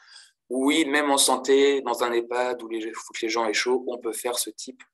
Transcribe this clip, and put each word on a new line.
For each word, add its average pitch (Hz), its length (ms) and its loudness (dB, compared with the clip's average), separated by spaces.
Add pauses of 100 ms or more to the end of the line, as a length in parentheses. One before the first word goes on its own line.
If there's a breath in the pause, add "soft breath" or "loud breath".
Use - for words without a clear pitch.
(480 loud breath)
Oui, 139 360 2
même 147 260 2
en 139 80 4
santé, 139 640 4
dans 123 240 -2
un 120 80 0
ehpad 120 500 -2
où 113 60 -12
les, 110 240 -6
faut - 200 -14
que - 100 -8
les 113 60 -2
gens 113 180 0
aient 104 60 0
chaud, 123 360 0
on 120 100 -6
peut 117 140 -6
faire 120 260 -4
ce - 100 -4
type, 254 320 -14 (140)